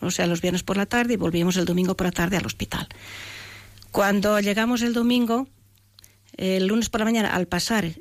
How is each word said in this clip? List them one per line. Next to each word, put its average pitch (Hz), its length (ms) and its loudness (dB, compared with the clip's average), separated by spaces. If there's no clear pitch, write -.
o 175 100 -2
sea, - 160 0
los 170 140 -2
viernes 180 220 -2
por 196 140 -2
la 202 80 0
tarde 240 280 0
y 214 40 0
volvíamos 175 400 0
el 175 80 0
domingo 180 300 0
por 180 120 -2
la 180 40 -2
tarde 180 260 0
al - 80 -2
hospital. - 420 -8
Cuando 202 480 2
llegamos 220 420 0
el 233 120 0
domingo, 240 540 2
el 185 320 2
lunes 214 220 2
por 208 120 -2
la 214 40 2
mañana, 226 280 2
al 180 140 0
pasar 175 540 -2